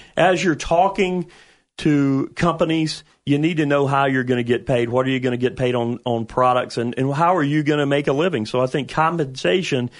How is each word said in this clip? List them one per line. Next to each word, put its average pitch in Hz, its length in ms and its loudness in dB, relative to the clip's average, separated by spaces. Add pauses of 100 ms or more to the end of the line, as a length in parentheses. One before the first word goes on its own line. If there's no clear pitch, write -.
(160)
as 170 260 2
you're 170 120 0
talking 180 720 0 (520)
to 139 580 2
companies, 160 680 0 (220)
you 143 140 0
need 160 180 0
to 151 100 0
know 143 200 2
how 139 180 2
you're 131 200 0
gonna 123 180 0
get 117 240 0
paid. 120 240 0
What 127 160 0
are 135 40 0
you 131 100 -2
gonna 123 180 -2
get 120 180 -2
paid 127 180 0
on, 120 300 -2
on 117 220 -2
products, 123 500 0
and, 120 220 -2
and 135 160 -2
how 170 220 2
are 160 60 0
you 147 200 0
gonna 147 240 0
make 143 220 0
a 143 40 2
living? 143 320 0
So 123 160 -2
I 131 60 2
think 131 240 -4
compensation 156 1080 -2